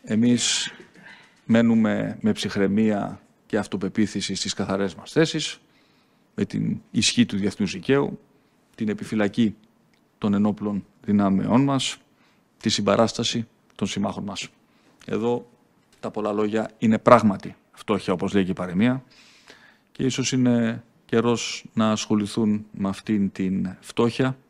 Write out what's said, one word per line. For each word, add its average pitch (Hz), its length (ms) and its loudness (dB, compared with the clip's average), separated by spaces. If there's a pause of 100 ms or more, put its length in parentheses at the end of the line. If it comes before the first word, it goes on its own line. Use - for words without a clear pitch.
Εμείς 240 680 0 (720)
μένουμε 110 760 2
με 110 100 2
ψυχραιμία 101 880 0 (240)
και - 120 -4
αυτοπεποίθηση 101 800 -2
στις - 180 -6
καθαρές 98 420 -4
μας - 160 -18
θέσεις, 156 480 -2 (760)
με 107 100 -2
την 107 360 -4 (100)
ισχύ - 340 2
του 101 120 -6
διεθνούς 98 340 -2
δικαίου, 135 480 -2 (560)
την 107 140 -4
επιφυλακή 104 680 0 (600)
των 104 160 0
ενόπλων 101 520 -2 (160)
δυνάμεών 101 640 2
μας, 139 340 -2 (600)
τη 113 120 -2
συμπαράσταση 110 800 0 (280)
των 104 120 -4
συμμάχων 98 360 -6
μας. 98 240 -10 (580)
Εδώ 113 440 -4 (500)
τα 107 120 -8
πολλά 107 200 -4
λόγια 107 460 -2
είναι 110 200 4
πράγματι 107 580 6 (160)
φτώχεια, - 420 -2
όπως 92 200 -2
λέγει 95 180 2
η - 20 -2
παροιμία, 95 500 0 (880)
και - 120 -6
ίσως 131 280 -2
είναι 120 520 0 (220)
καιρός 117 680 0
να 110 180 2
ασχοληθούν 107 800 0
με 98 180 -4
αυτήν 98 420 -2
την 92 480 -4
φτώχεια 131 580 -2 (120)